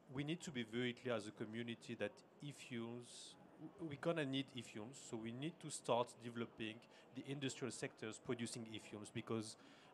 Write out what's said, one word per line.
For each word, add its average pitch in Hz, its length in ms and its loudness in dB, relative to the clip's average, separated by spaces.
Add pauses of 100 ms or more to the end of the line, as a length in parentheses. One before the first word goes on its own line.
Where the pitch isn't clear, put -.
(120)
we 139 120 0
need 160 160 2
to - 100 -4
be 123 140 2
very 120 280 4
clear 123 220 2
as 107 140 2
a - 20 -2
community 117 720 -2
that 104 100 4 (320)
e-fuels, 120 920 -4 (240)
w-, 165 280 -6
we're 143 120 -4
gonna 165 240 6
need 135 220 2 (100)
e-fuels, 117 520 -4
so 123 80 -2
we 113 140 0
need 139 300 0
to 151 100 -4
start 120 420 6 (120)
developing 113 500 0 (400)
the 131 140 -4
industrial 135 420 2
sectors 113 560 -2
producing 117 460 2
e-fuels 104 420 -6
because, 113 420 2 (380)